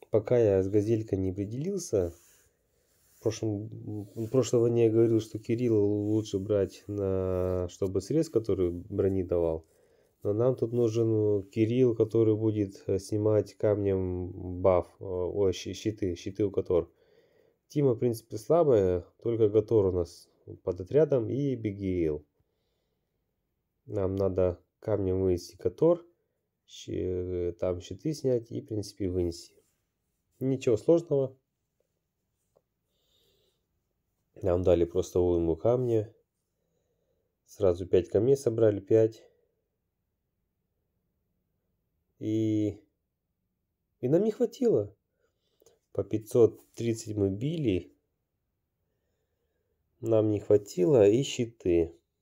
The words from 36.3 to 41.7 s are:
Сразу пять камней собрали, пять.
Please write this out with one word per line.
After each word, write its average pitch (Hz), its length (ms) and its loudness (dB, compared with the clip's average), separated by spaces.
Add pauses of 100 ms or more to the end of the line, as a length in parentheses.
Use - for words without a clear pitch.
Сразу 92 400 -2
пять 90 240 2
камней 120 260 2
собрали, 113 440 4
пять. 110 440 2 (3000)